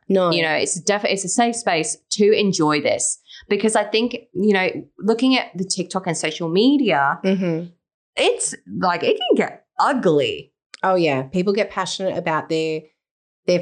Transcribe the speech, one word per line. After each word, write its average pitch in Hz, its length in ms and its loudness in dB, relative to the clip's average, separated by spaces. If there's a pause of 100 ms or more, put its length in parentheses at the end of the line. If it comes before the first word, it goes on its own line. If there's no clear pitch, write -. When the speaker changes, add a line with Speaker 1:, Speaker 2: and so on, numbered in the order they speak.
Speaker 1:
No. 185 220 2
Speaker 2:
You 170 100 0
know, 160 120 0
it's - 280 -2
def-, 208 240 0
it's 190 200 -2
a 175 40 -6
safe 240 260 0
space 170 400 -2 (180)
to 208 240 4
enjoy 151 440 2
this - 380 -2 (280)
because 208 280 0
I 214 80 2
think, 233 320 -2 (180)
you 202 200 2
know, 185 140 2 (300)
looking 247 400 2
at - 180 -4
the 180 100 -6
TikTok 185 420 -6
and 165 100 -2
social 160 320 -4
media, 185 760 2
Speaker 1:
Mm-hmm. 180 440 0 (480)
Speaker 2:
it's - 400 -2 (260)
like, 175 220 0
it - 140 2
can 719 180 0
get 202 300 -2 (140)
ugly. 156 720 0 (300)
Speaker 1:
Oh, 190 120 2
yeah. 147 280 2
People 180 300 -2
get 208 180 -2
passionate 190 460 -4
about 160 320 -4
their, 160 320 -2 (640)
their 180 140 4